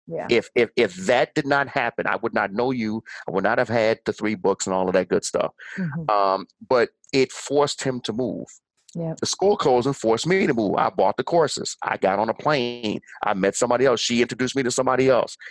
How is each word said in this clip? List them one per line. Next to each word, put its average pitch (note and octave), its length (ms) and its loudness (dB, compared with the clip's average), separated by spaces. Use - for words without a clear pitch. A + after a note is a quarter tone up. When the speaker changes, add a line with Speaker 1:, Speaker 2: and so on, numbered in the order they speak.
Speaker 1:
Yeah. D#3+ 240 -10
Speaker 2:
If, A2+ 240 2
if, A#2 220 4
if G#2 200 2
that B2+ 280 2
did D3+ 140 -2
not C#3 220 0
happen, A#2+ 380 -4
I G2+ 100 -2
would G#2+ 160 -6
not G2+ 180 0
know A#2+ 200 -2
you. A2 320 -4
I - 60 -8
would F#2+ 140 0
not A2+ 120 0
have B2 120 0
had A2 360 2
the A2 60 -2
three G#2+ 240 -2
books F#2+ 320 0
and F#2+ 80 -2
all F#2 140 0
of F#2 60 0
that F2+ 120 2
good F2+ 160 0
stuff. - 300 -4
Speaker 1:
Mm-hmm. D#3+ 320 -6
Speaker 2:
Um, G2 360 2
but A#2+ 220 2
it C3+ 180 2
forced - 520 -2
him B2+ 180 -4
to - 100 -8
move. A2 360 -4
Speaker 1:
Yep. E3 260 -6
Speaker 2:
The - 60 -4
school G3+ 280 2
closing C3 380 2
forced A2+ 340 0
me F#3+ 180 2
to C#3+ 80 2
move. G#2 220 0
I A2+ 140 2
bought G2+ 260 2
the - 80 -4
courses. - 600 0
I - 120 -2
got F#2+ 240 0
on A2 80 0
a A2+ 60 0
plane. A#2+ 680 -2
I G#2 100 2
met G2+ 220 0
somebody B2 300 2
else. A#2+ 160 2
She A#2+ 200 2
introduced B2+ 360 -2
me C3+ 60 0
to A#2+ 80 -2
somebody C3 360 2
else. B2 300 2